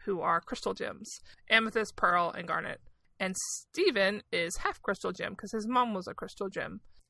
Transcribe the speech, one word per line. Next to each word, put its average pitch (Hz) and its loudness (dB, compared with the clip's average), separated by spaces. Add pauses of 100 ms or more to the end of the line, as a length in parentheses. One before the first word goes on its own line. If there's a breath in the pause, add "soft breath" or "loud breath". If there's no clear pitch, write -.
who 190 0
are 170 4
crystal 202 -4
gems, - -8 (300 soft breath)
Amethyst, 220 4
Pearl, 175 4
and 175 -8
Garnet. 165 -4 (380)
And 190 -2
Steven 214 2
is 170 0
half - -2
crystal 190 -2
gem - -6
'cause - -10
his 214 -4
mom 247 2
was 185 -4
a - -8
crystal - -8
gem. - -6 (280)